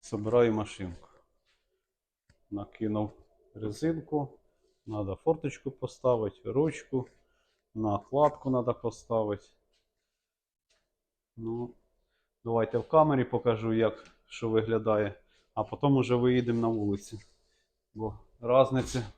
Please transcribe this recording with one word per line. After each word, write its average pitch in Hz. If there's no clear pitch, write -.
Собираю 113
машинку. 98
Накинув 104
резинку. 143
Надо 104
форточку 156
поставити, 113
ручку. 135
Накладку 113
надо 123
поставити. 110
Ну, 117
давайте 117
в 113
камері 151
покажу, 113
як 110
що -
виглядає. 110
А 110
потім 139
уже 127
виїдемо 120
на 117
вулицю. 104
Бо 107
різниця. 123